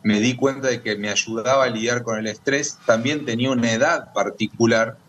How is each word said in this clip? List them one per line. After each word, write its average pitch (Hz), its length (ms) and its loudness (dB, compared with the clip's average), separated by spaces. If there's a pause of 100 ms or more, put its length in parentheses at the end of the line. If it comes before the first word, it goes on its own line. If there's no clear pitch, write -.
me 104 180 2
di 123 160 0
cuenta 131 320 0
de 117 120 -2
que 110 140 -2
me 104 140 -6
ayudaba 113 560 0
a 123 40 0
lidiar 117 340 -2
con 113 140 -4
el 110 100 -4
estrés, 139 580 -4
también 123 400 0
tenía 123 260 0
una 117 220 0
edad 147 400 0
particular 113 840 0 (140)